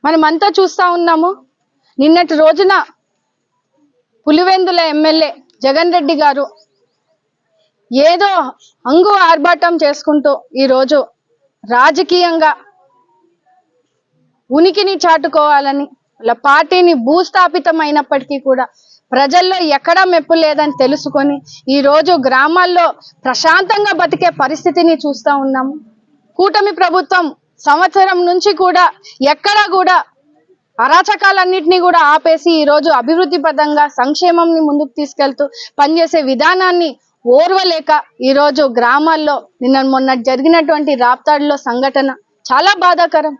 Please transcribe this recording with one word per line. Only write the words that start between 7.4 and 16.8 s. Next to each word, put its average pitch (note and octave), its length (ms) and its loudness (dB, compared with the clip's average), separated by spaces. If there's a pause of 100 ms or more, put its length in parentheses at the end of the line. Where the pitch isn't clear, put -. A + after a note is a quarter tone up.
ఏదో F#4 220 2 (580)
హంగు F#4 260 2 (160)
ఆర్భాటం E4+ 420 0 (100)
చేసుకుంటూ D4 500 0 (300)
ఈరోజు C4 360 2 (760)
రాజకీయంగా E4 760 0 (2000)
ఉనికిని F#4+ 360 0 (100)
చాటుకోవాలని, D4 840 0 (320)
వాళ్ళ A#3 180 -2 (120)
పార్టీని E4 460 2 (140)